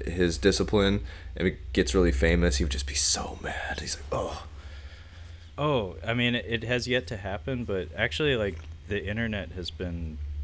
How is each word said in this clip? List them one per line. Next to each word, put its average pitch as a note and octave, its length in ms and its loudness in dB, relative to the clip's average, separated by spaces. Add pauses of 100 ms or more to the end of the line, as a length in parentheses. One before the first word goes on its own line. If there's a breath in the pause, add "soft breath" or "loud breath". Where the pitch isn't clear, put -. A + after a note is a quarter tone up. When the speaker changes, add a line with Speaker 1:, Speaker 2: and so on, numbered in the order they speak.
Speaker 1:
his F2 320 2
discipline, G2+ 680 4 (320 loud breath)
and F2 120 2
it - 260 -6
gets - 200 4
really F2+ 180 8
famous. E2+ 440 6
He F2 80 4
would C#2+ 80 0
just - 140 -4
be - 80 -6
so - 480 2
mad. - 380 -6
He's - 160 -4
like, - 140 -10
"Oh." - 340 -2 (1120 loud breath)
Speaker 2:
Oh, C3 480 0
I A2+ 100 0
mean, A#2+ 200 4
it, A#2+ 140 -2
it A#2 160 -2
has A#2+ 240 0
yet B2 200 2
to A#2+ 80 -6
happen, G#2 480 -4
but F#2+ 320 -2
actually, B2+ 400 2
like, G2+ 200 0 (320)
the G2+ 180 -2
internet G#2+ 460 -2
has F2+ 180 -6
been E2+ 480 -4 (260)